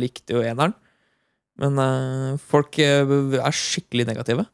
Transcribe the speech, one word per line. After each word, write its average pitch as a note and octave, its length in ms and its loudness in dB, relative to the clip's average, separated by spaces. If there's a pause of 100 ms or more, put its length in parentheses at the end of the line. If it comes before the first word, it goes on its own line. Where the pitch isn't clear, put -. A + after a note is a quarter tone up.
likte - 320 -6
jo A#2+ 60 2
eneren. B2+ 320 0 (840)
Men, C#3 200 0
eh, C3 600 -2
folk, - 420 0
eh, C#3+ 240 4
er C3+ 480 0
skikkelig - 560 -2
negative. A#2+ 460 -2